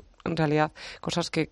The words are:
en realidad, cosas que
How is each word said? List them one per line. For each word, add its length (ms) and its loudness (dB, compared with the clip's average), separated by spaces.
en 100 -2
realidad, 380 2
cosas 320 -4
que 200 -2